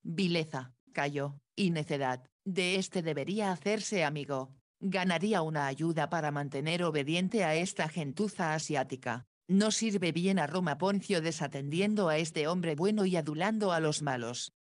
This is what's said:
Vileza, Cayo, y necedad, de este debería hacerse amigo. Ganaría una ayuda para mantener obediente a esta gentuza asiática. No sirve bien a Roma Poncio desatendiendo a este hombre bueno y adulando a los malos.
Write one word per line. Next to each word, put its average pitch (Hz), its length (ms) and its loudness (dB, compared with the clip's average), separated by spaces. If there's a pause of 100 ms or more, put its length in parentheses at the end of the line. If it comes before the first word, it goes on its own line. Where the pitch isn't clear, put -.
Vileza, 160 680 -2 (180)
Cayo, 143 460 -2 (180)
y 196 140 4
necedad, 139 560 -2 (180)
de 185 320 0
este 190 240 -2
debería 165 500 -2
hacerse 196 540 0
amigo. 139 500 -4 (280)
Ganaría 185 580 2
una 156 260 0
ayuda 151 440 0
para 156 200 0
mantener 147 520 -2
obediente 170 600 2
a 156 120 2
esta 170 340 -2
gentuza 170 640 -2
asiática. 131 720 -2 (240)
No 196 220 6
sirve 196 420 0
bien 185 260 2
a 147 80 2
Roma 160 300 0
Poncio 185 460 0
desatendiendo 160 880 0
a 151 80 4
este 160 300 0
hombre 170 260 0
bueno 196 320 2
y 180 100 2
adulando 180 560 0
a 165 80 2
los 151 220 0
malos. 123 500 -4 (120)